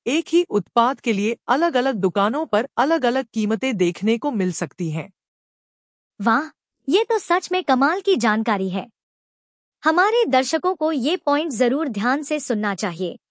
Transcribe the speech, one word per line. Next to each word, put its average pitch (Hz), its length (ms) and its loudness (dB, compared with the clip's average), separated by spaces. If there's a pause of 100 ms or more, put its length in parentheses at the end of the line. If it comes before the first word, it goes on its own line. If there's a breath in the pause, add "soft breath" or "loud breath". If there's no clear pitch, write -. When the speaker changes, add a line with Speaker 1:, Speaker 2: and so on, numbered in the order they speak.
Speaker 1:
एक 294 200 0
ही 349 160 4
उत्पाद 240 560 0
के 233 140 -2
लिए 208 240 0 (100)
अलग-अलग 269 480 0
दुकानों 208 500 0
पर 226 220 -2 (100)
अलग-अलग 262 560 2
कीमतें 220 440 -2
देखने 185 400 0
को - 140 -4
मिल 190 200 0
सकती 165 380 -6
हैं। 156 240 -8 (1080)
Speaker 2:
वाह, 233 280 2 (400)
ये 392 140 4
तो 453 160 0
सच - 320 -2
में 359 120 -2
कमाल 285 380 2
की 392 140 2
जानकारी 214 540 0
है। 214 200 -6 (960)
हमारे 392 400 4
दर्शकों 302 500 0
को 311 160 0
ये 302 260 0
point 302 340 0
जरूर 254 360 0
ध्यान 247 360 -2
से 302 160 -4
सुनना 208 360 -2
चाहिए। 180 440 -6 (120)